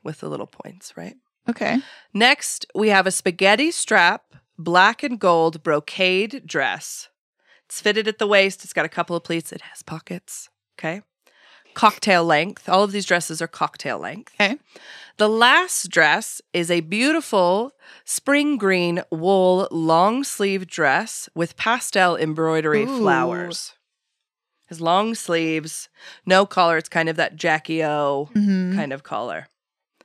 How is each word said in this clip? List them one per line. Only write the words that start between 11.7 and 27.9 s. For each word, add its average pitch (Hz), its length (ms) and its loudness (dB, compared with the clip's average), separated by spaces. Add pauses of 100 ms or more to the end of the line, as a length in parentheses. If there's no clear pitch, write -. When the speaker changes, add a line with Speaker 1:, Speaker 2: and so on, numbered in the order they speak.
Speaker 1:
Cocktail 196 500 2
length. 165 440 0
All 190 160 4
of 196 80 -2
these 202 140 -6
dresses 165 360 -2
are 165 60 -4
cocktail 131 500 -6
length. 127 420 -12
Speaker 2:
Okay. 214 180 0 (580)
Speaker 1:
The 214 120 4
last 240 640 2
dress 160 500 2 (120)
is 170 180 -2
a 175 100 0
beautiful 214 920 0 (320)
spring 294 520 0
green 180 540 0
wool 185 600 2
long 170 540 2
sleeve 196 420 -4
dress 160 680 -2
with 165 220 -4
pastel 196 600 0
embroidery 160 680 0
Speaker 2:
Ooh. 262 160 -4
Speaker 1:
flowers. 135 720 -2 (920)
Has 165 140 -16
long 196 340 0
sleeves, 160 760 -4 (380)
no 190 200 4
collar. 170 320 2
It's - 100 -6
kind 165 200 -2
of 160 80 -4
that 156 200 -2
Jackie 160 480 -2
O 147 500 -2